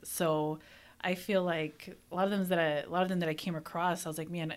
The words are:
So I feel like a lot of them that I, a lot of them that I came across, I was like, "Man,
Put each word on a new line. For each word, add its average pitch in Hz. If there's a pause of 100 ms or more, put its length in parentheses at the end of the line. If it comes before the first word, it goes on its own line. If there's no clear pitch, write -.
So 156 (420)
I 180
feel 185
like 160 (140)
a -
lot 185
of 196
them 196
that 180
I, 160 (120)
a -
lot 175
of 185
them 180
that 165
I 156
came 170
across, 170
I 165
was 156
like, 160
"Man, 165